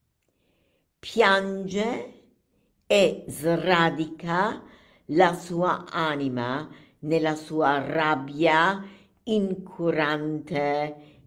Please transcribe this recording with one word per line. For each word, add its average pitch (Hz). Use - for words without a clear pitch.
Piange 196
e 196
sradica 170
la 175
sua 175
anima 143
nella 156
sua 147
rabbia 156
incurante 151